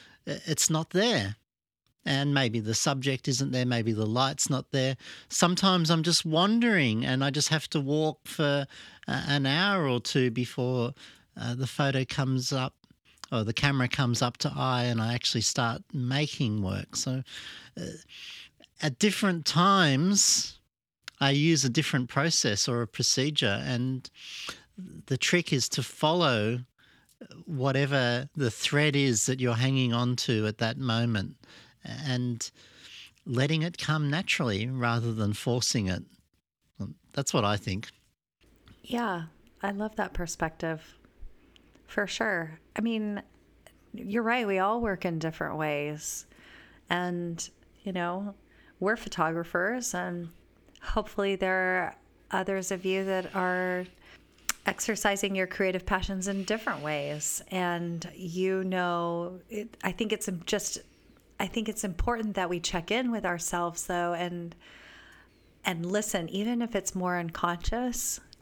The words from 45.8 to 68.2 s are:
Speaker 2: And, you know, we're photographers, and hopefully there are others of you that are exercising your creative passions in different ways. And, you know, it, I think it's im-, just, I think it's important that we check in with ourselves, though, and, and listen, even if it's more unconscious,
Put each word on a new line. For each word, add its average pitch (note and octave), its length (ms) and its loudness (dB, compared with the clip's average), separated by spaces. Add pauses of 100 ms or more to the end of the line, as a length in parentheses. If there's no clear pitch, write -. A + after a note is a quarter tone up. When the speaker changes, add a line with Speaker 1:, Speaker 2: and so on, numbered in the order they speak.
Speaker 2:
And, F3 580 -2 (340)
you G3 100 -8
know, F3+ 420 -4 (460)
we're G#3 160 2
photographers, F3 960 -2
and F3 340 -6 (540)
hopefully G3+ 540 0
there F#3 200 0
are F#3 400 0 (340)
others F#3+ 400 -2
of F#3 140 -4
you F#3+ 220 0
that F#3 280 -2
are F#3 520 0 (800)
exercising G3 680 0
your F#3+ 120 0
creative F#3 400 0
passions F#3+ 420 -2
in G3 160 -2
different G#3 380 -2
ways. D3 680 -4
And, E3+ 640 -2
you F#3 500 0
know, F3 840 -2
it, A3 340 -10
I F#3+ 100 0
think G#3+ 200 -2
it's G#3 160 -4
im-, F3 180 -4
just, - 320 -2 (600)
I G3 60 0
think G#3+ 220 -4
it's G#3+ 160 -6
important G#3+ 500 -2
that F3+ 160 0
we F3 100 -2
check E3+ 300 -4
in A#3+ 200 0
with A3 140 -2
ourselves, F3 640 -2
though, F3 260 0
and, E3+ 420 -4 (1120)
and E3+ 220 -2
listen, F#3+ 440 -2
even A#3 320 -2
if A#3 120 -4
it's A#3 200 -2
more F3+ 240 0
unconscious, F3 1040 -2 (220)